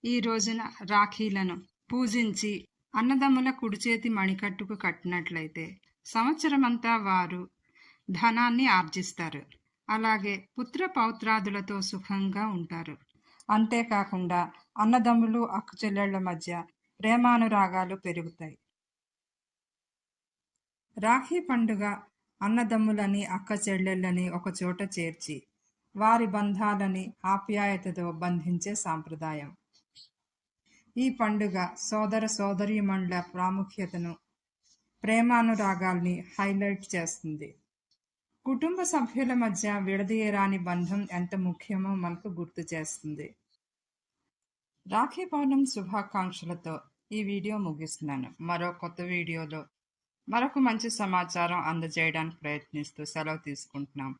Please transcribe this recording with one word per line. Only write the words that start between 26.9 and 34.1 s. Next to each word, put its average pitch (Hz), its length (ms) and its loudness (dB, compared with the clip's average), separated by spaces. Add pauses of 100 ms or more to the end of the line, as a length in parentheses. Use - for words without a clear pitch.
ఆప్యాయతతో 196 720 -2 (160)
బంధించే 175 500 0 (120)
సాంప్రదాయం. 156 680 -6 (1400)
ఈ 247 100 2 (140)
పండుగ 208 380 2 (320)
సోదర 214 360 0 (120)
సోదరీమణుల 196 800 0 (180)
ప్రాముఖ్యతను, 180 800 -4 (880)